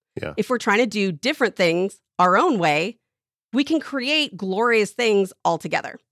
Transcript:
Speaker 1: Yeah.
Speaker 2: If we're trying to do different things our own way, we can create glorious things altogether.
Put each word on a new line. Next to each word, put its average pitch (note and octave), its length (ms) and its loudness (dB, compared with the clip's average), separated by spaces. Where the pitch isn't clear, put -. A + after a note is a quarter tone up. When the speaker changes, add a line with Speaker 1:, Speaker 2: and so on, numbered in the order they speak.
Speaker 1:
Yeah. D#2 160 -8
Speaker 2:
If G#3 140 -4
we're B3 80 0
trying G#3 200 0
to B3+ 80 2
do G3 260 -2
different A#3+ 440 -2
things F3+ 460 0
our F3+ 180 4
own C#4+ 220 2
way, E3 400 0
we C#4 100 0
can D#4 160 0
create C#4 560 -4
glorious G#3 540 0
things G3+ 420 0
altogether. - 520 -4